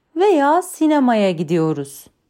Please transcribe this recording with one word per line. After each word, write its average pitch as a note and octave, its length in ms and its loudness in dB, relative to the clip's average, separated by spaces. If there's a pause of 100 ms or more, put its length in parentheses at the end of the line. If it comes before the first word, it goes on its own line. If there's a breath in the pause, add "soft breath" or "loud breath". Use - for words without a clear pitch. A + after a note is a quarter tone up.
(160)
veya E4 460 2
sinemaya B3+ 720 0
gidiyoruz. D#3 760 -4 (220)